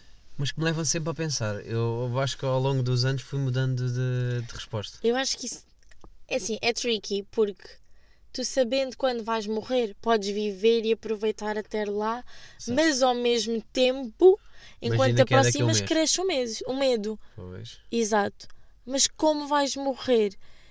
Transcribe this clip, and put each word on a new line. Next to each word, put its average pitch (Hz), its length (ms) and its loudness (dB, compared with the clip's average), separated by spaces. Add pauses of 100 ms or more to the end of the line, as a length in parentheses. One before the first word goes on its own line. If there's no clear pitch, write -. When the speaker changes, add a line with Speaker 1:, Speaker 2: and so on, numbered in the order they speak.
(380)
Speaker 1:
mas 143 140 -2
que - 80 -6
me 160 60 0
levam 160 200 0
sempre 160 240 -2
a 160 40 -2
pensar. 117 520 -4
Eu, 117 460 -2
eu 123 80 -2
acho 135 180 -2
que - 80 -6
ao 131 140 0
longo 131 240 0
dos 123 220 2
anos 135 160 0
fui - 180 -6
mudando 131 520 -2
de, 123 540 -2
de - 80 -12
resposta. - 500 -10
Speaker 2:
Eu 233 120 2
acho 262 220 -4
que - 100 -10
isso, - 160 -12 (640)
é - 80 -4
assim, 220 260 -4
é 233 120 0
tricky, 208 580 -4
porque 202 360 -2 (680)
tu 254 100 -6
sabendo 262 540 0
quando 240 260 0
vais 220 240 -4
morrer, 220 540 -2
podes 214 280 2
viver 208 560 2
e 220 60 4
aproveitar 214 640 -2
até 214 280 -4
lá, 214 380 -4 (360)
Speaker 1:
Certo. 240 160 -4
Speaker 2:
mas 294 260 4
ao 254 140 4
mesmo 233 460 0 (120)
tempo, 262 640 6 (420)
enquanto 120 300 4
Speaker 1:
Imagina 120 120 8
Speaker 2:
te - 40 0
Speaker 1:
que - 60 -2
é - 40 8
daqui 120 240 4
a 123 40 2
um 117 40 4
Speaker 2:
aproximas, 107 80 2
Speaker 1:
mês. 101 120 -2
Speaker 2:
cresce 320 320 2
o 381 60 0
medo, 247 400 -2
o 247 80 -2
medo. 226 440 0 (160)
Speaker 1:
Pois. 98 440 -14 (120)
Speaker 2:
Exato. 214 560 0 (380)
Mas 269 220 0
como 294 400 0
vais 285 280 2
morrer? 247 640 0 (340)